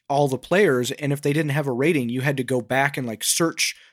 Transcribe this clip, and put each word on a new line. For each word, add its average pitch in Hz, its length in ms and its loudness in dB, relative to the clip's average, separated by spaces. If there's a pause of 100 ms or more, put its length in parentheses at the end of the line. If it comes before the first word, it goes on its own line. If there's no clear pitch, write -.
all 143 200 2
the 127 100 -2
players. 139 540 2
And 143 200 -2
if 143 80 -2
they 147 120 0
didn't 151 200 0
have 143 140 0
a 135 60 -2
rating, 131 360 0
you 127 120 -4
had 139 160 0
to 131 80 -4
go 127 160 0
back 135 360 0
and, 135 100 -6
like, 110 180 -8
search - 500 0 (180)